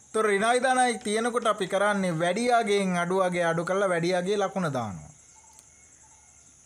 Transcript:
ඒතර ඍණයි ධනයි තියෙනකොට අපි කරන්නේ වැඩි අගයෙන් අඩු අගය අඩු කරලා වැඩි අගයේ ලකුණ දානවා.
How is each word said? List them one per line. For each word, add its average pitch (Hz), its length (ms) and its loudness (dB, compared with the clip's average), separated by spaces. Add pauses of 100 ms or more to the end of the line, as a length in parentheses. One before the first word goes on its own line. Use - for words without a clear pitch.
(140)
ඒතර 220 120 0
ඍණයි 214 340 2
ධනයි 254 400 2
තියෙනකොට 220 480 -2
අපි 208 200 0
කරන්නේ 190 520 0
වැඩි 196 320 0
අගයෙන් 202 460 2
අඩු 180 240 0
අගය 180 220 0
අඩු 170 220 0
කරලා 190 240 0
වැඩි 175 260 0
අගයේ 185 220 -2
ලකුණ 185 360 -2
දානවා. 101 380 -6 (1500)